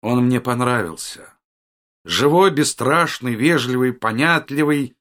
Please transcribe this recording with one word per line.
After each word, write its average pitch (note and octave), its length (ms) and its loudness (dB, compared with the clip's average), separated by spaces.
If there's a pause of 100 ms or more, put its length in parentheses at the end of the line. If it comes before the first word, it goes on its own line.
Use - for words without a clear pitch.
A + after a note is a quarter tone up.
Он B2 260 0
мне B2 140 0
понравился. A#2+ 920 -4 (680)
Живой, D3 460 4
бесстрашный, C#3 840 0
вежливый, B2+ 580 0
понятливый. C#3+ 1080 -2